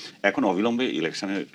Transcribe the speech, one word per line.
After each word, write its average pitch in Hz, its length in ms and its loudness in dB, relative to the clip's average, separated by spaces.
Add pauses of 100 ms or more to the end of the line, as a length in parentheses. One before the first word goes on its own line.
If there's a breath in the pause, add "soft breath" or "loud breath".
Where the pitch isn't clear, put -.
(220 loud breath)
এখন 101 220 2
অবিলম্বে 110 460 2
ইলেকশনের 82 640 -4